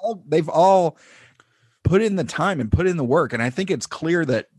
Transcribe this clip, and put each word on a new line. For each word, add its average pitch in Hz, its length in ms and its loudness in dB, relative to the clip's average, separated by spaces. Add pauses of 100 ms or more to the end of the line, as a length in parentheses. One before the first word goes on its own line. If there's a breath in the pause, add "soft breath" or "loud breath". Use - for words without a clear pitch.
all, 214 280 -6
they've 156 200 0
all 175 480 4 (880 soft breath)
put 196 180 2
in 208 140 0
the 165 80 -2
time 170 360 -4
and 110 120 -4
put 165 140 2
in 185 100 0
the 147 80 -2
work. 139 280 0
And 113 80 -4
I 120 100 -2
think 185 200 -6
it's 135 160 -4
clear 165 380 -2
that 123 240 -2 (100)